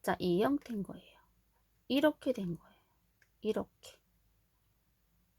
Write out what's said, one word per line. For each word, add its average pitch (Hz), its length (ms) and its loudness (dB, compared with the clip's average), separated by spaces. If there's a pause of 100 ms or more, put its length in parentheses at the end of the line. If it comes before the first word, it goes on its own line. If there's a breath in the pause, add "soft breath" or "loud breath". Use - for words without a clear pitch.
자, 180 120 0
이 180 220 2
형태인 247 420 0
거예요. - 360 -14 (680)
이렇게 285 420 2
된 175 260 -4
거예요. - 180 -20 (680)
이렇게. - 580 -6 (1400)